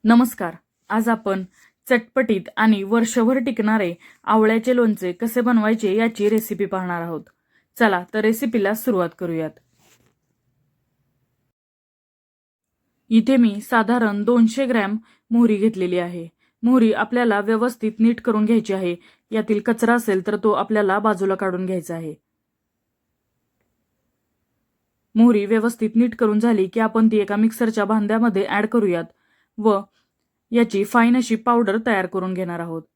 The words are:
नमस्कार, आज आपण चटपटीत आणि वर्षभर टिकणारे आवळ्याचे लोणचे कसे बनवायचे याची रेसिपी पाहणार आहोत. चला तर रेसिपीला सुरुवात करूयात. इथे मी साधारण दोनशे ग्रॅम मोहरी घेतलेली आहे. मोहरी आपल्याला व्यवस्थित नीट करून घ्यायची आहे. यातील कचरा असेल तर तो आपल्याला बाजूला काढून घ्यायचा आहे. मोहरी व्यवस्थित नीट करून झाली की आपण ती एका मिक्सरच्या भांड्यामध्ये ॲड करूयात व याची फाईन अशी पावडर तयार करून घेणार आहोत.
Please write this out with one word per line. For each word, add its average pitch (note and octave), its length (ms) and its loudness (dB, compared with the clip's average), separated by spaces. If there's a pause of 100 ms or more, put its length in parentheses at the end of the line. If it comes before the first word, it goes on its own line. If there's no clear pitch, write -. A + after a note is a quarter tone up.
नमस्कार, A3+ 480 2 (360)
आज A3 180 0
आपण G3+ 340 -2 (440)
चटपटीत A#3 680 -2
आणि G#3+ 260 2
वर्षभर A3+ 560 0
टिकणारे A3 540 -2 (320)
आवळ्याचे A3+ 520 2
लोणचे A3 360 0
कसे A3+ 280 -4
बनवायचे A3 560 0
याची A3+ 320 0
रेसिपी G#3 380 -2
पाहणार F3+ 360 -6
आहोत. E3+ 180 -8 (560)
चला G3 260 0 (120)
तर A3 60 -2
रेसिपीला A3 540 -2
सुरुवात G3 340 -2 (100)
करूयात. D#3+ 320 -6 (3500)
इथे A3+ 260 4
मी G#3+ 240 2
साधारण A3 640 0
दोनशे A#3+ 420 2
ग्रॅम G#3+ 300 -2 (340)
मोहरी A3+ 260 4
घेतलेली F#3+ 420 -2
आहे. F3 300 -8 (340)
मोहरी A#3 300 4
आपल्याला A3 480 0
व्यवस्थित A3 580 -2
नीट A#3 220 2
करून G#3+ 240 0
घ्यायची A3 280 0
आहे. F#3 220 -2 (360)
यातील A3 360 -2
कचरा A#3 280 0
असेल G3+ 320 -2
तर G#3 180 -2
तो G#3+ 80 4
आपल्याला G3+ 460 0
बाजूला G3 360 0
काढून F#3 320 -4
घ्यायचा F3 280 -6
आहे. E3 200 -10 (3000)
मोहरी A3 320 6
व्यवस्थित A3 500 -2
नीट A#3+ 180 2
करून G#3+ 260 0
झाली G#3+ 260 2
की G#3 140 -4
आपण A3 280 2
ती G#3+ 100 2
एका G3+ 180 -2
मिक्सरच्या A3 480 0
भांड्यामध्ये G#3+ 640 0
ॲड G3+ 200 -2
करूयात F#3+ 380 0 (540)
व G#3+ 200 2 (720)
याची A3+ 320 2
फाईन A#3+ 320 4
अशी A#3 200 0
पावडर A3+ 400 0 (100)
तयार G3 200 0
करून F#3 280 -6
घेणार F3 260 -6
आहोत. E3 220 -10 (140)